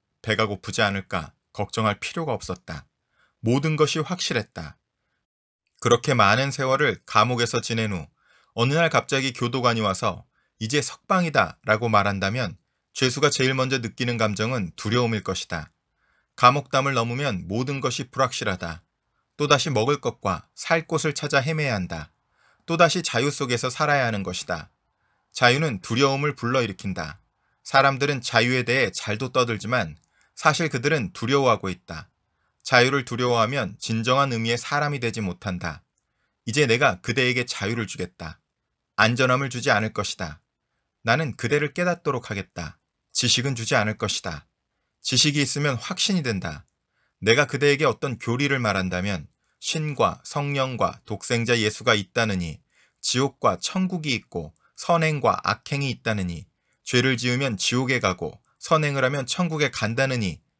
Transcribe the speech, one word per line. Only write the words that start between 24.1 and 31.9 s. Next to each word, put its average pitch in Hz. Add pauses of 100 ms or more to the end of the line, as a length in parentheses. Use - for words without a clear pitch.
것이다. 90 (640)
자유는 151
두려움을 139
불러일으킨다. 98 (440)
사람들은 139
자유에 120
대해 120
잘도 123
떠들지만 110 (380)
사실 156
그들은 135
두려워하고 120
있다. 82 (520)